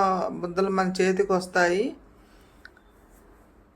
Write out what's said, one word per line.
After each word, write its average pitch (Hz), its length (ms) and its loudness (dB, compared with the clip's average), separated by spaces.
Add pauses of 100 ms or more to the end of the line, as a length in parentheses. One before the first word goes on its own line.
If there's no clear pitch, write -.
(420)
ముద్దలు 180 360 -2
మన 185 220 0
చేతికి 190 380 2
వస్తాయి. 180 440 0 (1900)